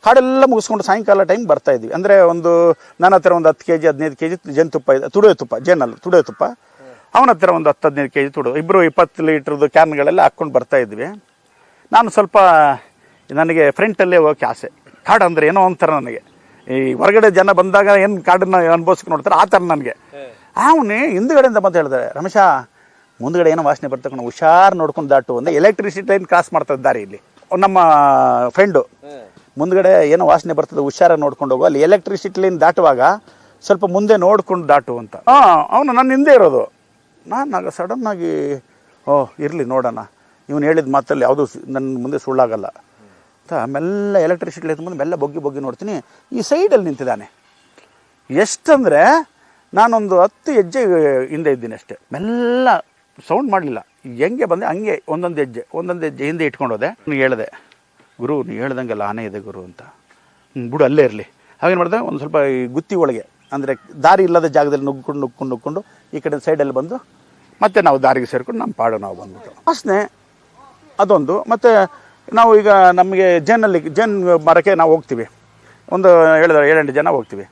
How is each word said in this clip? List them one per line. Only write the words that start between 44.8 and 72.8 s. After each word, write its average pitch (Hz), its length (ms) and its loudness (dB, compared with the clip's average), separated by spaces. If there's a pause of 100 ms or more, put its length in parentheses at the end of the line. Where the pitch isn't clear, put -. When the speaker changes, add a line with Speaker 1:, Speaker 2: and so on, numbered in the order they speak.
Speaker 1:
ಮುಂದೆ 175 180 -12
ಮೆಲ್ಲ 156 160 -4
ಬೊಗ್ಗಿ 147 240 -6
ಬೊಗ್ಗಿ 143 220 -8
ನೋಡ್ತೀನಿ. 139 440 -10 (280)
ಈ 240 100 -6
ಸೈಡಲ್ಲಿ 311 420 0
ನಿಂತಿದ್ದಾನೆ. 123 480 -8 (960)
ಎಷ್ಟಂದ್ರೆ 220 960 2 (460)
ನಾನೊಂದು 208 460 2
ಹತ್ತು 214 320 -2
ಹೆಜ್ಜೆ 202 280 0 (460)
ಹಿಂದೆ 151 260 -4
ಇದ್ದೀನಿ 117 220 -8
ಅಷ್ಟೇ. - 240 -20 (140)
ಮೆಲ್ಲ 240 560 -4 (600)
ಸೌಂಡ್ 220 240 -2
ಮಾಡಲಿಲ್ಲ, 143 340 -6 (300)
ಹೆಂಗೆ 220 280 -4
ಬಂದೆ 185 220 -4
ಹಂಗೆ 190 420 -6
ಒಂದೊಂದು 170 280 -6
ಹೆಜ್ಜೆ 127 380 -8
ಒಂದೊಂದು 175 300 -8
ಹೆಜ್ಜೆ 139 200 -10
ಹಿಂದೆ 165 220 -6
ಇಟ್ಕೊಂಡು 131 280 -6
ಹೋದೆ. 110 120 -6
ಅವ್ನಿಗೆ 151 360 -6
ಹೇಳಿದೆ, 120 300 -4 (680)
"ಗುರು, 135 220 -6
ನೀ 175 120 -10
ಹೇಳ್ದಂಗೆಲ್ಲ 120 480 -8
ಆನೆ 107 220 -8
ಇದೆ 104 140 -12
ಗುರು" 98 260 -18
ಅಂತ. 90 180 -20
"ಹ್ಮ್, - 880 -18
ಬಿಡು, 147 140 0
ಅಲ್ಲೇ 143 200 2
ಇರಲಿ." 107 220 -6 (360)
ಹಾಗೇನು 175 160 0
ಮಾಡಿದೆ, 175 200 -2
ಒಂದು 165 200 -8
ಸ್ವಲ್ಪ 156 180 -6
ಈ 131 300 -2
ಗುತ್ತಿ 147 280 -8
ಒಳಗೆ, 139 320 -2 (260)
ಅಂದರೆ 135 500 -10
ದಾರಿ 190 200 4
ಇಲ್ಲದ 170 220 0
ಜಾಗದಲ್ಲಿ 147 400 -2
ನುಗ್ಕೊಂಡು 139 360 -8
ನುಗ್ಕೊಂಡು 135 300 -8
ನುಗ್ಕೊಂಡು 147 340 -10 (300)
ಈ 151 60 -10
ಕಡೆ 147 240 -8
ಸೈಡಲ್ಲಿ 147 280 -2
ಬಂದು 165 340 -8 (560)
ಮತ್ತೆ 208 180 2
ನಾವು 139 220 2
ದಾರಿಗೆ 131 240 0
ಸೇರ್ಕೊಂಡು 123 340 -8
ನಮ್ಮ - 160 -10
ಪಾಡು 117 220 -2
ನಾವು 98 180 -12
ಬಂದ್ಬಿಟ್ಟು. 92 340 -20
ವಾಸನೆ 254 640 -4 (880)
ಅದೊಂದು. 185 400 0
ಮತ್ತು 220 640 0 (300)
ನಾವು 226 260 6
ಈಗ 208 100 2
ನಮಗೆ 185 720 4